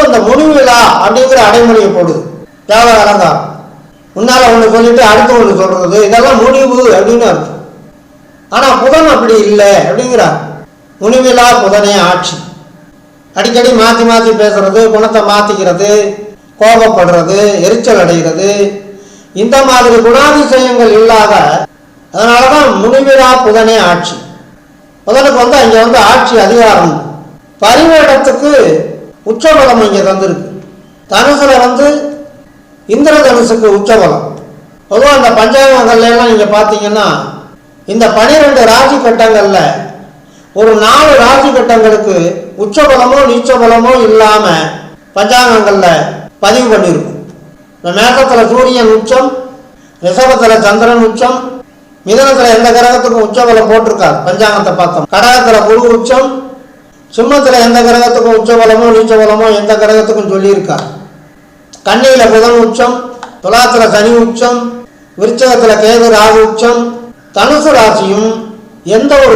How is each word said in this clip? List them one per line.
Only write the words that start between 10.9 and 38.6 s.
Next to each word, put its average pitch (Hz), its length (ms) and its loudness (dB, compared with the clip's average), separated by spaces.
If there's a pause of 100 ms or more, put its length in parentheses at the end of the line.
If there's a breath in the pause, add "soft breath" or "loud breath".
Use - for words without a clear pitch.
"முனிவிலா 247 440 2 (160)
புதனே 202 320 0 (140)
ஆட்சி", - 280 -6 (1000)
அடிக்கடி 233 460 0
மாத்தி 233 300 0
மாத்தி 226 220 0 (100)
பேசுறது, 208 380 0 (120)
குணத்தை 214 380 0
மாத்திக்கிறது, 202 600 -2 (720)
கோபப்படுறது, 196 800 2 (240)
எரிச்சல் 220 400 0
அடைகிறது, 165 440 -2 (920 loud breath)
இந்த 240 120 -2 (140)
மாதிரி 240 260 2 (100)
குணாதிசயங்கள் 254 960 2
இல்லாத, 220 360 2 (800)
அதனாலதான் 254 520 2 (140)
"முனிவிலா 269 480 2 (160)
புதனே 220 300 2 (140)
ஆட்சி". 175 260 -4 (880)
புதனுக்கு 262 360 0
வந்து 247 200 0
அங்க 226 220 2
வந்து 233 160 0 (100)
ஆட்சி 247 300 0
அதிகாரம். 214 520 2 (720)
பரிவேடத்துக்கு 285 880 0 (800)
உச்சபலம் 269 540 2
இங்க 196 220 -2
தந்திருக்கு. 190 420 -4 (640)
தனுசுல 277 400 0 (100)
வந்து 269 240 0 (1040)
இந்திரதனுசுக்கு 240 800 0 (100)
உச்சபலம். 202 500 -2 (640)
பொதுவா 269 280 2
அந்த 240 120 2 (100)
பஞ்சாங்கங்கள்ல 233 720 2
எல்லாம் 233 200 0
நீங்க 208 160 0 (100)
பாத்தீங்கன்னா 208 500 -2 (840)
இந்த 226 120 0 (120)
பனிரெண்டு 277 440 2 (100)